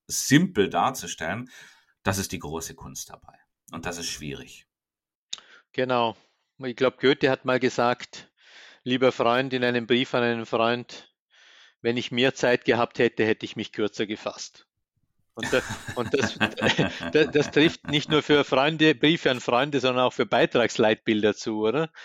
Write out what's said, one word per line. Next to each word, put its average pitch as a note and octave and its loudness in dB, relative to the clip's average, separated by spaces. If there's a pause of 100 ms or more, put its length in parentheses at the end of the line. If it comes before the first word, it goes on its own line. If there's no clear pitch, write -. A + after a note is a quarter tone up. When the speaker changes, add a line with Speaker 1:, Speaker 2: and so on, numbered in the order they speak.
Speaker 1:
simpel C#3+ 2
darzustellen, G2 -6 (540)
das G2 -2
ist F#2+ -4
die F2+ -8
große D#2+ -10
Kunst - -16
dabei. - -20 (340)
Und E2 -12
das E2+ -8
ist E2+ -8
schwierig. C2 -12 (1080)
Speaker 2:
Genau. B2 -2 (440)
Ich B2+ -8
glaub, B2+ 0
Goethe C#3+ 2
hat C3 -2
mal B2+ 2
gesagt, - -2 (520)
"Lieber B2+ 2
Freund", B2+ 2
in B2+ -2
einem B2 0
Brief B2+ 2
an B2 2
einen A#2 -2
Freund, A#2+ -2 (680)
"wenn A#2+ 0
ich A2+ -6
mehr B2+ 2
Zeit B2 0
gehabt A#2 0
hätte, A#2 2
hätte A2 -2
ich - -10
mich A2 -10
kürzer A2 -4
gefasst." - -10 (680)
Und - -6
da-, B2+ 4 (320)
und A#2+ -4
das, B2 -2
<laughs> - -2
da-, D3+ 6
das - 0
trifft - 2
nicht D3 -2
nur D3+ 2
für D3 4
Freunde, D3+ 4
Briefe D3+ 2
an B2+ 0
Freunde, C3 0
sondern B2+ 2
auch A#2+ 2
für B2 0
Beitragsleitbilder A2 2
zu, A2 -6
oder? B2+ 0 (140)